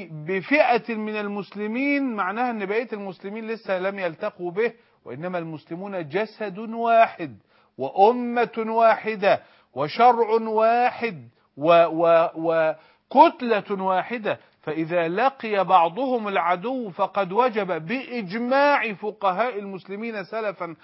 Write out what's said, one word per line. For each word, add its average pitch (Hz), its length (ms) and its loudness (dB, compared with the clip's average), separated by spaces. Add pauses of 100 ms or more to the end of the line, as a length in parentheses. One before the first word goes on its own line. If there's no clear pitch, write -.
(100)
بفئة 190 840 0
من 214 220 -6
المسلمين 214 1000 -4
معناها 208 340 -2
أن 208 160 -6
بقية 226 260 -2
المسلمين 202 540 -10
لسه 214 320 -4
لم 196 200 -4
يلتقوا 180 520 -6
به، 226 220 -2 (320)
وإنما 170 340 -8
المسلمون 165 720 -10
جسد 208 500 -6
واحد 226 800 0 (420)
وأمة 233 880 2
واحدة 220 760 2 (320)
وشرع 226 560 4
واحد 226 960 0 (280)
و-، 170 300 6
و-، 165 480 4
وكتلة 190 1500 2
واحدة. 190 540 -2 (240)
فإذا 160 460 -2
لقي 214 560 0
بعضهم 202 640 2
العدو 196 640 -2
فقد 190 420 -4
وجب 202 540 0
بإجماع 240 1040 0
فقهاء 202 680 -2
المسلمين 202 640 -10
سلفا 190 600 -8